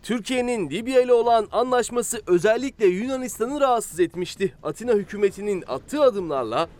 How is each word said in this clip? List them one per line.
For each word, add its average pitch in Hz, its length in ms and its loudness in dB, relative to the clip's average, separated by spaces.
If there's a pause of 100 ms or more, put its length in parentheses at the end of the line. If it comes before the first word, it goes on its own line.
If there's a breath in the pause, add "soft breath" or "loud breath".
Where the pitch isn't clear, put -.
Türkiye'nin 240 640 -2
Libya 233 320 2
ile 247 120 4
olan 233 380 4
anlaşması 240 760 -2
özellikle 214 580 2
Yunanistan'ı 254 760 -2
rahatsız 240 380 0
etmişti. 180 640 -2
Atina 220 300 -4
hükümetinin 202 760 -2
attığı 139 340 -4
adımlarla 160 680 0 (120)